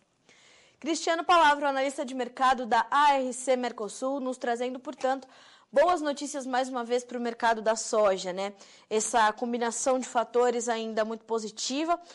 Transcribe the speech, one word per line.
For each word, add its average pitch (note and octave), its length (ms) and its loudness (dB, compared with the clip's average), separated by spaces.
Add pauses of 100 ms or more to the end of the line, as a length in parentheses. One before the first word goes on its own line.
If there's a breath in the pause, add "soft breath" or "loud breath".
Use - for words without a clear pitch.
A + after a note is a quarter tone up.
(800 soft breath)
Cristiano E4 440 -2
Palavra, D4 440 6
analista C4+ 360 -2
de C4 100 -10
mercado B3+ 500 0
da A3+ 240 2
A C#4+ 260 6
R B3+ 180 -2
C B3+ 240 0
Mercosul, B3 640 -4
nos B3+ 160 -6
trazendo, B3 420 -4
portanto, C4 480 -4 (420 loud breath)
boas D#4+ 320 4
notícias D4 440 -6
mais B3+ 240 -2
uma B3 160 -6
vez A#3+ 180 -2
pro A#3+ 160 -10
mercado A#3 420 0
da A3 140 2
soja, F#3+ 560 0
né? G3 220 -6 (360 loud breath)
Essa G#3+ 440 2
combinação A#3+ 640 -2
de A#3+ 80 -6
fatores A#3+ 640 0
ainda A3+ 340 -2
muito A3 220 -6
positiva, B3+ 760 -4 (160 loud breath)